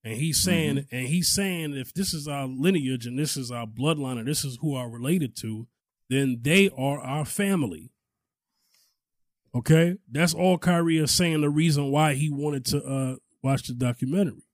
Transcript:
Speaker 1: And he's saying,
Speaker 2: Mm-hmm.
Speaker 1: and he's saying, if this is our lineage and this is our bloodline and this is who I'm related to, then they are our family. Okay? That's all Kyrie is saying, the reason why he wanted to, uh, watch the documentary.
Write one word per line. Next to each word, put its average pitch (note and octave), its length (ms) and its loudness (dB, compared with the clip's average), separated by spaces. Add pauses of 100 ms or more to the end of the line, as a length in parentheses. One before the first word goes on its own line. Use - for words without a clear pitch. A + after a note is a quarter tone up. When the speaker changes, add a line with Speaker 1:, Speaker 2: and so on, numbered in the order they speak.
Speaker 1:
And A2 140 -6
he's D3 240 0
saying, D#3 360 2
Speaker 2:
Mm-hmm. C3+ 180 -8
Speaker 1:
and B2+ 120 -4
he's E3+ 240 0
saying, F3 440 -2
if C3 180 -10
this F#3 180 -4
is D3+ 160 -8
our C#3 200 -4
lineage C3 580 0
and B2 140 -6
this D3 180 -2
is B2 140 -8
our A#2 160 -6
bloodline C3 500 -2
and A2+ 100 -6
this D3+ 160 -2
is B2+ 180 -8
who D3 140 -2
I'm B2 160 -8
related C3 500 -2
to, A2 260 -8 (420)
then C3 320 0
they F#3+ 340 6
are C#3 240 -2
our C#3 240 -4
family. F3 680 -2 (1600)
Okay? D#3+ 440 4 (120)
That's D#3+ 240 2
all F3+ 240 4
Kyrie E3+ 400 2
is D3+ 140 2
saying, D#3+ 300 2
the D3 100 2
reason D3 400 2
why D3 240 4
he D3 160 -2
wanted C#3+ 340 -4
to, C#3+ 180 -2
uh, C3 340 -2 (260)
watch C3+ 240 0
the B2+ 60 -8
documentary. B2+ 800 0